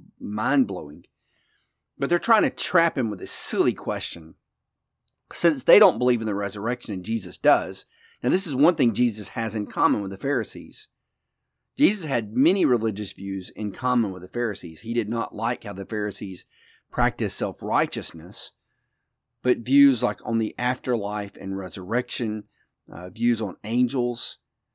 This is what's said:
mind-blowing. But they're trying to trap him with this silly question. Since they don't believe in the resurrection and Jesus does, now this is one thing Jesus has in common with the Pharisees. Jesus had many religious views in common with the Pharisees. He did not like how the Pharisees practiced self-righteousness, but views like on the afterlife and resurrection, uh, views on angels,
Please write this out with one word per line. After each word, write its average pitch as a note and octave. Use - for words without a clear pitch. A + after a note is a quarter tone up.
mind-blowing. G2+
But C#3
they're E3+
trying G#3+
to C3+
trap -
him A#2
with G2
this F#2
silly D#3
question. F2
Since D3+
they F3+
don't A2+
believe B2
in A2
the G#2
resurrection G2+
and F2+
Jesus A2
does, G2
now B2
this F#3
is D3
one D#3
thing A#2
Jesus G#2+
has A2+
in G#2
common D3
with G2
the F#2+
Pharisees. A2+
Jesus F#3
had A2+
many E3
religious A2
views G2
in G#2
common A#2+
with F2+
the F2+
Pharisees. G2
He A2+
did G#2+
not A#2
like A2+
how G2+
the F#2+
Pharisees G#2
practiced A#2+
self-righteousness, G#2+
but B2+
views C3
like G#2+
on A2+
the A2
afterlife G#2+
and F#2+
resurrection, G#2
uh, F2+
views A2+
on F#2+
angels, B2